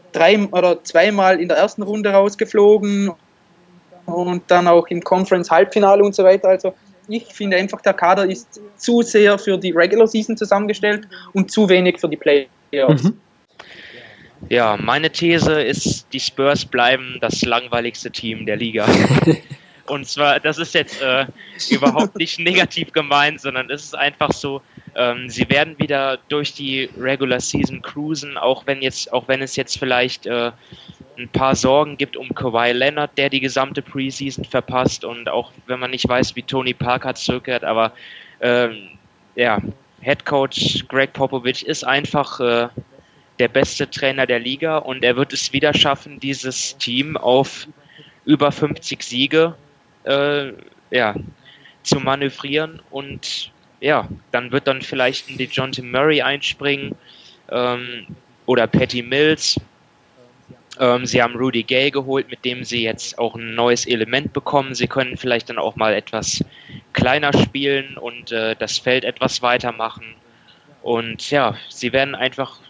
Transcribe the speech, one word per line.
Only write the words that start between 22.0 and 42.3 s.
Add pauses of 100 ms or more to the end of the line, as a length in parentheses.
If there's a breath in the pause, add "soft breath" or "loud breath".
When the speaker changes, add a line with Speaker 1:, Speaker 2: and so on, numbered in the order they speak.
Speaker 3:
nicht
<laughs>
negativ
gemeint,
sondern
es
ist
einfach
so, (340 loud breath)
ähm,
sie
werden
wieder (100)
durch
die (100)
Regular
Season
cruisen,
auch
wenn
jetzt,
auch
wenn
es
jetzt
vielleicht,
äh, (680 loud breath)
ein
paar
Sorgen
gibt
um
Kawhi
Leonard,
der
die
gesamte
Preseason
verpasst
und
auch (140)
wenn
man
nicht
weiß,
wie
Tony
Parker
zurückkehrt,
aber, (480 loud breath)
ähm, (480)
ja, (420)
Head
Coach
Greg
Popovich
ist
einfach,